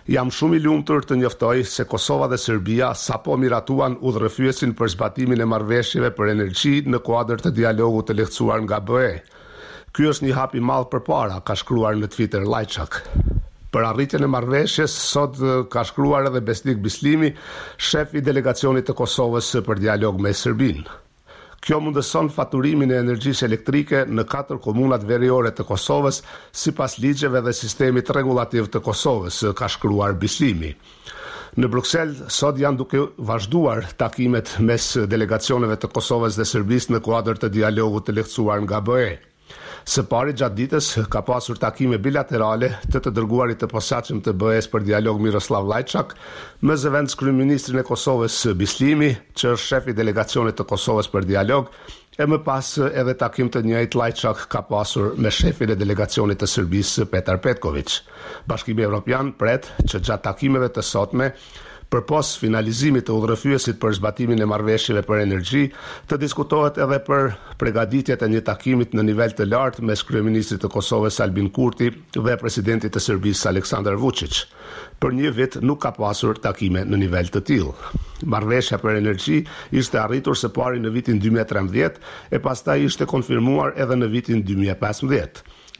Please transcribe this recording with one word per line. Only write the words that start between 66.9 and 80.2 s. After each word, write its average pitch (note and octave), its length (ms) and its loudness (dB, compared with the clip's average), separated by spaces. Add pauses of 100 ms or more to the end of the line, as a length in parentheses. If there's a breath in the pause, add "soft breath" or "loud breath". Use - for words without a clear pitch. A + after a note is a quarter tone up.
për C3+ 320 2 (240 loud breath)
përgatitjet A#2+ 640 0
e A2+ 80 2
një A2 160 2
takimit A#2+ 480 0
në G#2+ 140 2
nivel G#2+ 260 2
të G#2 160 0
lartë B2 320 0
mes G#2+ 240 -2
kryeministrit A2 560 0
të G2+ 80 -2
Kosovës G#2+ 500 0
Albin G2+ 300 0
Kurti A#2+ 400 0 (240)
dhe A#2+ 240 0
presidentit A2+ 560 -2
të G#2 80 0
Serbisë G2+ 460 0
Aleksandar G2+ 500 0
Vučić. - 460 -2 (580 loud breath)
Për C3+ 160 2
një C#3 160 0
vit B2+ 280 0
nuk D3 200 2
ka C3 80 0
pasur G#2+ 480 -2
takime F#2+ 460 0
në G2 120 0
nivel F2+ 300 2
të G2+ 160 0
tillë. F2+ 320 0 (480 loud breath)
Marrëveshja A#2 560 0
për G#2+ 240 0
energji G#2+ 400 0 (300 loud breath)
ishte B2+ 260 0
arritur B2+ 400 0